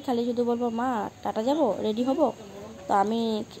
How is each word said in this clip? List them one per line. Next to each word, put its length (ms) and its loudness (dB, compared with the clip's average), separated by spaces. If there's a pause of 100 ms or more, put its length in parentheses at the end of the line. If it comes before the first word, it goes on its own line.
খালি 200 0
শুধু 180 0
বলবো, 260 0
"মা, 400 -2 (140)
টাটা 200 -2
যাবো, 380 4
Ready 220 0
হবো?" 300 2 (540)
তো 60 2
আমি 500 2 (160)